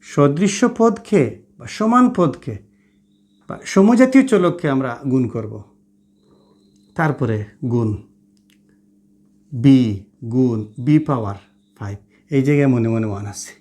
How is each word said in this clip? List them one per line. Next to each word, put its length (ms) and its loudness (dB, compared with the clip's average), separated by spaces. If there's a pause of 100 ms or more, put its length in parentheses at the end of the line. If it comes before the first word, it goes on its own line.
সদৃশ্য 640 0 (100)
পদকে 640 0 (160)
বা 80 -18
সমান 500 2
পদকে 420 -2 (880)
বা 160 -14
সমজাতীয় 640 4
চলককে 440 0
আমরা 280 -4 (100)
গুণ 200 0
করব। 360 -10 (1300)
তারপরে 500 -2 (200)
গুণ 320 -2 (1600)
বি 500 4 (200)
গুণ 420 -2 (120)
বি 200 2
পাওয়ার 360 -4 (440)
ফাইভ। 200 -12 (320)
এই 120 0
জায়গায় 240 2
মনে 220 2
মনে 180 -2
ওয়ান 200 -8
আছে। 340 -14